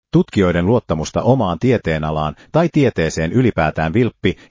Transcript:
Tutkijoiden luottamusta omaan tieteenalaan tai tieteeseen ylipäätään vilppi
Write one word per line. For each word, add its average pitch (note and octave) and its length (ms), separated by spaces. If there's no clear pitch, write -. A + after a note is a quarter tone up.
Tutkijoiden F2+ 540
luottamusta F2 560
omaan G2 380
tieteenalaan D#2 760
tai E3 200
tieteeseen E2+ 600
ylipäätään E2 600
vilppi G#2 440